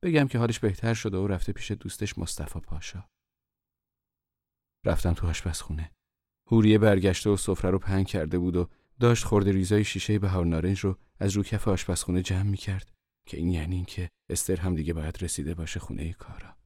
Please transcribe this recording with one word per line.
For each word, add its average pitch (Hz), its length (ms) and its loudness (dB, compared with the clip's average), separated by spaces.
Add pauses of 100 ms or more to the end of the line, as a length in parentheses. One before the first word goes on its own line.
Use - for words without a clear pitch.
بگم 156 260 4
که 127 120 -2
حالش 117 200 0
بهتر 110 340 0
شده 107 240 -2
و 98 100 0
رفته 98 260 0
پیش - 180 -8
دوستش - 460 -6
مصطفی - 420 -6
پاشا. - 440 -8 (1800)
رفتم 87 280 2
تو - 140 -2
آشپزخونه. 80 640 -4 (560)
هوریه 107 300 8
برگشته 101 520 4
و 101 80 4
سفره 92 340 0
رو 95 80 2
پهن 95 240 0
کرده 90 360 -2
بود 87 160 0
و 87 140 0 (300)
داشت 120 260 4
خرده 101 260 4
ریزای 95 320 2
شیشه 104 360 -2
بهار 92 260 2
نارنج 85 340 0
رو 95 180 -2 (220)
از 98 120 0
رو 101 120 0
کف - 240 -2
آشپزخونه 92 540 0
جمع 95 280 0
می‌کرد 98 420 -6 (360)
که - 100 -12
این 82 140 0
یعنی 85 240 -2
این 90 100 -4
که 90 240 -8 (200)
استر 90 260 -2
هم 90 200 -2
دیگه 78 180 -2
باید 78 300 -6
رسیده 82 300 -6
باشه 82 260 -8
خونه - 340 -8
کارا. - 520 -16